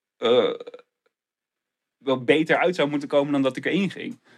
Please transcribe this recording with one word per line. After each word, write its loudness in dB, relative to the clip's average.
eh, 2
wel -4
beter 4
uit 2
zou 0
moeten -4
komen 0
dan 2
dat -2
ik -8
erin -2
ging. -12